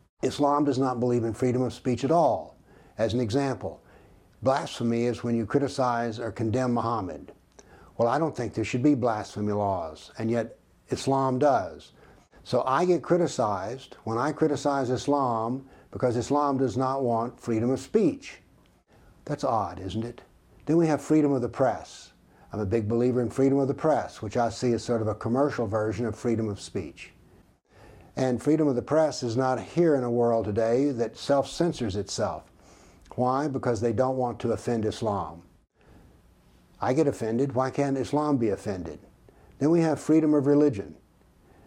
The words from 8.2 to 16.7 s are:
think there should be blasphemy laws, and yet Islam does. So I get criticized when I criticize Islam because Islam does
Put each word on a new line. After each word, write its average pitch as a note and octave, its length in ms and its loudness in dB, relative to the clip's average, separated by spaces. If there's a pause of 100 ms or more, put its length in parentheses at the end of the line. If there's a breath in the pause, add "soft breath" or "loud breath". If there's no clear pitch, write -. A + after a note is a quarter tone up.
think A#2 180 -6
there A2 100 -2
should A#2+ 180 -4
be D3 140 6
blasphemy G#2+ 560 -2
laws, G2 640 -4
and A2+ 100 -2
yet A#2 300 -2 (300)
Islam C3+ 500 0
does. B2 540 0 (500 soft breath)
So B2 240 0
I C3+ 200 2
get F3 180 2
criticized B2 1000 0
when A2+ 160 -4
I C#3+ 140 0
criticize C#3 580 0
Islam B2+ 800 0 (240 loud breath)
because A#2 240 0
Islam C#3 420 2
does B2+ 180 0